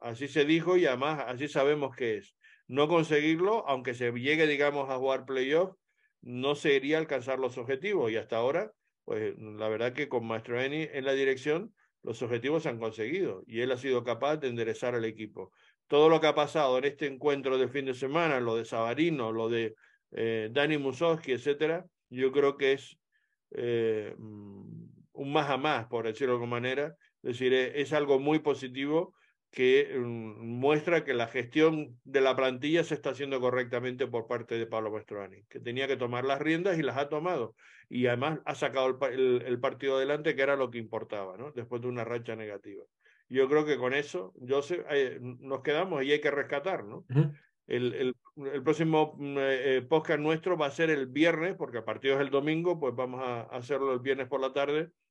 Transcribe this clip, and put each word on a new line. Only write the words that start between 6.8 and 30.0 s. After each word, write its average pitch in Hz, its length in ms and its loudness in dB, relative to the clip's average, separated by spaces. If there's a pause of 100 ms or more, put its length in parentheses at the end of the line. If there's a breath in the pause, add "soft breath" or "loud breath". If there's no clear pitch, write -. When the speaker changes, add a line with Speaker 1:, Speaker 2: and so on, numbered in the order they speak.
Speaker 1:
alcanzar 135 420 -2
los 127 200 -2
objetivos, 135 520 -2
y 113 60 0
hasta 110 220 -4
ahora, 151 340 0 (320)
pues, 107 340 -4
la 110 300 -8
verdad 113 240 -2
que 139 160 -4
con 120 180 -2
Maestro 117 320 -4
Eni 147 320 -2
en 135 140 -6
la 135 80 0
dirección, 139 640 0 (280)
los 120 200 -8
objetivos 123 400 0
se 147 80 -4
han 117 80 -6
conseguido, 113 680 -4
y 113 140 -4
él 127 120 0
ha 123 40 0
sido 123 280 0
capaz 131 340 -2
de 139 100 -4
enderezar 117 460 -2
al 113 100 -2
equipo. 107 480 -10 (340 soft breath)
Todo 151 220 8
lo 160 100 8
que 151 100 4
ha 147 60 4
pasado 143 440 2
en 127 60 0
este 143 220 -2
encuentro 135 520 0
del 127 100 4
fin 135 160 -4
de 131 100 -2
semana, 139 460 2
lo 117 160 0
de 113 80 -4
Savarino, 120 680 0
lo 113 180 0
de, 113 240 0 (380 soft breath)
eh, 113 380 -2
Dani 147 280 2
Musovski, 143 540 0
etcétera, 147 520 0 (240)
yo 127 240 0
creo 139 240 4
que 139 160 4
es, - 260 -6 (520)
eh, 113 680 -2
mm, 104 680 -16 (280)
un 139 200 -6
más 147 180 4
a 131 60 2
más, 135 300 0
por 113 200 -2
decirlo 123 280 0
de - 20 4
alguna 120 140 -4
manera. 131 460 -2 (260 soft breath)
Es 127 160 -2
decir, 127 140 2
es, 127 220 4
es 139 180 -2
algo 143 260 4
muy 147 200 2
positivo 143 760 -2 (360 soft breath)
que, 131 480 4
mm, 117 640 -6